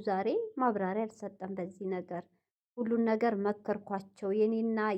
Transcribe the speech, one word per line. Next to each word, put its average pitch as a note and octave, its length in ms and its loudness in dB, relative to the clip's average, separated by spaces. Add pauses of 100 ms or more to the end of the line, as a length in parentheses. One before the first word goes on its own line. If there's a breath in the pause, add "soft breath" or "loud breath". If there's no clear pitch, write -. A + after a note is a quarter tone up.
ዛሬ G3+ 280 2 (280)
ማብራሪያ G#3+ 480 2
አልሰጠም G3 500 -10
በዚህ F#3 340 -6
ነገር? F3+ 340 -4 (560)
ሁሉን A#3 260 2
ነገር A3 340 2
መከርኳቸው። G3+ 920 -4
የኔና A3 460 2 (200)